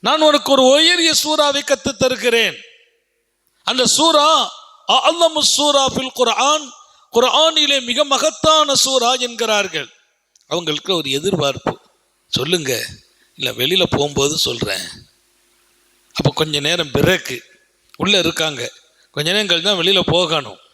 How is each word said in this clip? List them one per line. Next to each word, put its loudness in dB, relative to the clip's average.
"நான் 0
உனக்கு 4
ஒரு 6
உயரிய 4
சூறாவை 0
கத்துத் -4
தருகிறேன், 0
அந்த -2
சூறா 2
அஅலமு 2
சூறா 2
ஃபில் -6
குர்ஆன், 0
குர்ஆனிலே 2
மிக -2
மகத்தான 0
சூறா" 0
என்கிறார்கள். -4
அவங்களுக்கு -4
ஒரு -4
எதிர்பார்ப்பு, -2
"சொல்லுங்க, -2
இல்ல -4
வெளியில 0
போகும்போது -2
சொல்றேன்." -4
அப்ப 0
கொஞ்ச -2
நேரம் -2
பிரேக்கு, 2
உள்ள 0
இருக்காங்க, -2
கொஞ்ச -4
நேரம் 0
கழிச்சு 0
தான் 0
வெளியில 2
போகணும். -2